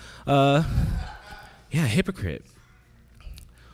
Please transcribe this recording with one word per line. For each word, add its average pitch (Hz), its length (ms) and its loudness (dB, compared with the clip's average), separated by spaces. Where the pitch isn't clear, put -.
Uh, 139 360 4
yeah, 151 160 2
hypocrite. 95 560 -2